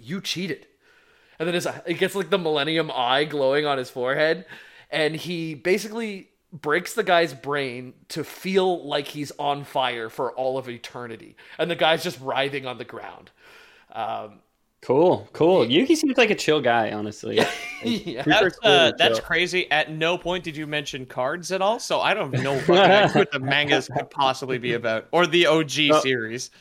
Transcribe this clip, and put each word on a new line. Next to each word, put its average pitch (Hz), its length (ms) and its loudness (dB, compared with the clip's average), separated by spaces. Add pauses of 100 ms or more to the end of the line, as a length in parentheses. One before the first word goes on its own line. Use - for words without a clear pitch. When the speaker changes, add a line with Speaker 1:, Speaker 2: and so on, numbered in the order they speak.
Speaker 1:
"You 151 200 -10
cheated." - 460 -8 (720)
And 160 80 -4
then 175 80 -2
his, 175 140 -2 (180)
he 175 80 -2
gets, 180 220 -2
like, 180 140 -4
the 196 80 2
Millennium 156 520 0
Eye 127 340 0
glowing 147 420 0
on 139 120 0
his 127 120 -8
forehead, 151 540 -2 (460)
and 156 240 -2
he 160 400 -8
basically 208 760 -4 (220)
breaks 160 420 -2
the 226 80 -2
guy's 170 300 4
brain 135 600 -8 (140)
to 160 140 -8
feel 185 640 -2
like 147 220 -4
he's 147 300 -10
on 143 260 -2
fire 120 460 -4
for 123 220 -6
all 131 260 -4
of 127 100 -10
eternity. 117 640 -14 (240)
And 170 120 -2
the 175 60 -2
guy's 165 260 2
just 160 180 -8
writhing 135 460 -4
on 123 120 -8
the 123 60 -12
ground. - 460 -16 (640)
Um, 107 480 -8 (420)
Speaker 2:
Cool, 143 500 4
cool. 165 320 6
Speaker 1:
Yeah. 143 200 4
Speaker 2:
Yugi 311 120 4
seems 277 220 0
like 226 120 4
a 190 40 2
chill 151 260 2
guy, 117 320 2
honestly. 107 520 -4
Speaker 1:
<laughs> - 40 -2 (360)
Yeah. 180 380 -4
Speaker 2:
Super 151 80 0
Speaker 3:
That's, 185 280 2
Speaker 2:
cool 214 120 2
Speaker 3:
uh, 170 200 6
Speaker 2:
and - 80 -10
Speaker 3:
that's 226 200 2
Speaker 2:
chill. - 80 -8
Speaker 3:
crazy. 175 460 -2
At 151 180 0
no 160 260 -2
point 175 280 -6
did 160 120 -10
you 151 120 -10
mention 147 360 -6
cards 156 460 -6
at 190 100 -2
all, 220 200 0
so 143 200 -2
I 165 140 2
don't 180 180 -4
know 135 280 -2
what 147 60 -4
Speaker 2:
<laughs> 185 680 6
Speaker 3:
the 139 80 -2
mangas 139 480 2
could 135 200 -6
possibly 131 500 -2
be 117 160 -2
about, 110 360 -2
or 170 160 4
the 165 220 4
O 160 160 4
G 143 260 0
Speaker 2:
Well, 151 100 6
Speaker 3:
series. 123 500 -4 (100)